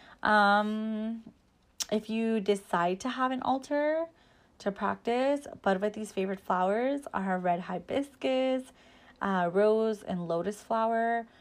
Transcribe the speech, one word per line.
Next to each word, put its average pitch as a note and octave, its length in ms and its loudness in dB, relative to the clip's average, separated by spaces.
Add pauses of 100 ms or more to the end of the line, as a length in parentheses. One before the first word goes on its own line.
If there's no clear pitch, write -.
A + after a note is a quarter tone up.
(220)
Um, G#3+ 1040 2 (680)
if G#3+ 160 0
you A3+ 320 0
decide F#3+ 600 0
to B3+ 100 -4
have B3+ 220 -2
an B3+ 100 -4
altar D4 640 0 (540)
to G#3 120 -2
practice, A#3+ 760 -2 (160)
Bhagavati's G#3 480 0
favorite F#3+ 280 -2
flowers A3 600 0 (120)
are G3 100 -2
her F#3+ 140 0
red F3+ 240 0
hibiscus, C4 1080 -2 (500)
uh, F#3 300 2
rose, G#3+ 520 2
and F3 240 -6
lotus F3 340 -4
flower. A3+ 680 0 (140)